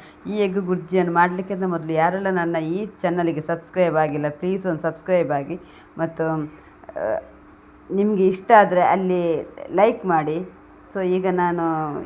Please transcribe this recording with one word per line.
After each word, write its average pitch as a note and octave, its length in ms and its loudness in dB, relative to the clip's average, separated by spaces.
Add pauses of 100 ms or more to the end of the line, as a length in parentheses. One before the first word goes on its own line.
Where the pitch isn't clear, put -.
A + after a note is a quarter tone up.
(260)
ಈ F#3 60 -6
ಎಗ್ G3+ 260 0
ಗುರ್ಜಿಯನ್ನು F3 540 0
ಮಾಡ್ಲಿಕ್ಕಿಂತ F3+ 500 0
ಮೊದಲು E3 300 -2
ಯಾರೆಲ್ಲ F3 380 2
ನನ್ನ E3+ 260 0
ಈ E3+ 300 -4
ಚಾನಲ್‌ಗೆ E3+ 540 -2
ಸಬ್ಸ್ಕ್ರೈಬ್ E3 560 -2
ಆಗಿಲ್ಲ, D3 320 0
ಪ್ಲೀಸ್ F#3 380 -4
ಒಂದು D#3+ 160 -2
ಸಬ್ಸ್ಕ್ರೈಬ್ E3 500 0
ಆಗಿ. D3 280 -4 (380)
ಮತ್ತು, E3 260 -4 (100)
ಆ, - 840 -6 (680)
ನಿಮ್ಗೆ G3 380 2
ಇಷ್ಟ F#3 300 0
ಆದ್ರೆ F3+ 240 6
ಅಲ್ಲಿ F3 680 2 (220)
ಲೈಕ್ G3 360 2
ಮಾಡಿ. E3 420 0 (460)
So, G3 80 -4
ಈಗ F#3 280 0
ನಾನು F3 320 0 (440)